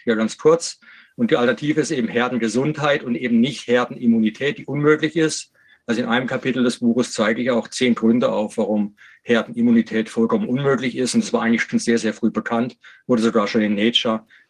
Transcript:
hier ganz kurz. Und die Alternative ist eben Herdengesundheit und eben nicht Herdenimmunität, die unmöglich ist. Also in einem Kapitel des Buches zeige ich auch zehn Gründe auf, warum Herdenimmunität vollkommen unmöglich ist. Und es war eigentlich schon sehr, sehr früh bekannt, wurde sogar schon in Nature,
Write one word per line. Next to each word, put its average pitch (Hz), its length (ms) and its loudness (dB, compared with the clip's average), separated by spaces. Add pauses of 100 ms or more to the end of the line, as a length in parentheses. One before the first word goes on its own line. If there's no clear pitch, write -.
hier 117 100 0
ganz 110 240 -2
kurz. - 400 2 (380)
Und 120 160 0
die 151 40 4
Alternative 131 440 0
ist 139 100 -4
eben 123 180 -2
Herdengesundheit 127 920 0
und 120 140 -4
eben 117 240 2
nicht - 260 -2
Herdenimmunität, 120 920 0
die - 80 -18
unmöglich 151 500 0
ist. 156 340 -2 (380)
Also 117 140 -2
in 120 60 -6
einem 120 180 0
Kapitel 127 380 -2
des 123 160 0
Buches 120 320 0
zeige 113 280 0
ich 127 100 -2
auch 117 180 -2
zehn 123 260 0
Gründe 113 360 2
auf, 107 280 -4
warum 107 380 -2 (260)
Herdenimmunität 113 840 0
vollkommen 113 400 0
unmöglich 127 480 0
ist. 127 180 -2
Und 113 100 2
es - 80 -6
war 113 100 0
eigentlich 113 200 2
schon - 160 -2
sehr, 117 200 0
sehr 110 140 -2
früh 110 180 -2
bekannt, 117 460 -4 (300)
wurde 117 160 2
sogar 110 240 2
schon 107 160 0
in 104 140 0
Nature, 110 500 0 (240)